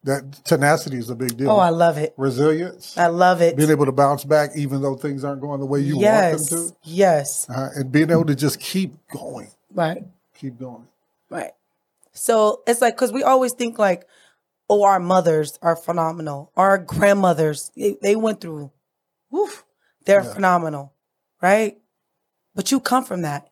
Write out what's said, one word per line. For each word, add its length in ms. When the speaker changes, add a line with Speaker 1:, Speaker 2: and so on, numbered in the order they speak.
Speaker 1:
That 280
tenacity 520
is 120
a 60
big 200
deal. 160
Speaker 2:
Oh, 80
I 100
love 280
it. 180
Speaker 1:
Resilience. 800
Speaker 2:
I 100
love 340
it. 160
Speaker 1:
Being 140
able 140
to 60
bounce 320
back 320
even 260
though 140
things 300
aren't 160
going 180
the 60
way 160
you 180
Speaker 2:
Yes. 340
Speaker 1:
want 160
them 200
to. 140
Speaker 2:
Yes. 680
Speaker 1:
Uh, 260
and 160
being 180
able 160
to 100
just 260
keep 340
going. 420
Speaker 2:
Right. 320
Speaker 1:
Keep 240
going. 280
Speaker 2:
Right. 220
So 520
it's 140
like, 160
'cause 160
we 120
always 300
think 240
like, 300
"Oh, 140
our 180
mothers 600
are 140
phenomenal. 800
Our 220
grandmothers, 1000
they, 260
they 140
went 240
through, 320
woof, 360
they're 180
Speaker 1:
Yeah. 100
Speaker 2:
phenomenal," 600
right? 360
But 160
you 80
come 240
from 200
that. 280